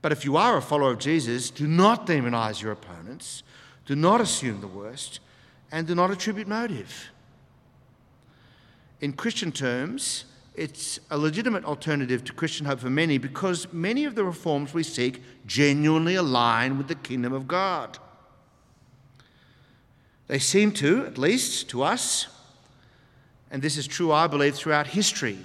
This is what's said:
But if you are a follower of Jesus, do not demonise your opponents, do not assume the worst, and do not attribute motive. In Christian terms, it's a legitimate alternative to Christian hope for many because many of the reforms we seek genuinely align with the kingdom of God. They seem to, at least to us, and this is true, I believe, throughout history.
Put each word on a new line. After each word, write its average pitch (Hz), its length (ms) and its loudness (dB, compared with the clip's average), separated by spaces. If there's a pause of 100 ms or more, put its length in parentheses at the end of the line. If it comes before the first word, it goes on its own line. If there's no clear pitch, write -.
But 151 120 0
if - 120 -4
you 143 120 2
are 214 200 4
a 139 60 0
follower 139 300 2
of 110 80 -4
Jesus, 127 500 0
do 147 160 -4
not 202 400 6
demonise 117 560 0
your 107 100 -4
opponents, 92 680 -14 (420)
do 139 120 -2
not 185 240 6
assume 127 400 -2
the 101 80 -12
worst, 101 520 -12 (500)
and 160 160 -4
do 175 80 0
not 180 160 4
attribute 196 380 -4
motive. 208 640 -6 (1900)
In 143 120 -4
Christian 175 400 -4
terms, 139 720 -4 (300)
it's - 440 -8 (120)
a 151 80 -2
legitimate 180 460 0
alternative 139 600 -2
to - 80 -10
Christian 147 340 -4
hope 135 140 -2
for 127 100 -4
many 147 280 2
because 147 540 -4
many 208 320 -2
of 269 100 -4
the 208 100 0
reforms 151 480 -2
we 165 100 0
seek 127 400 -2 (240)
genuinely 151 680 4
align 127 640 4
with 135 100 -6
the 165 60 -4
kingdom 127 380 -4
of 135 140 -6
God. 175 520 -2 (2250)
They 139 120 0
seem 208 340 4
to, 208 340 2
at - 100 -12
least 190 540 0
to 123 120 -2
us, - 460 0 (1200)
and 135 120 -6
this 147 140 -2
is 139 100 -6
true, 165 260 0
I 160 140 6
believe, 143 280 2
throughout 147 340 0
history. 135 560 -2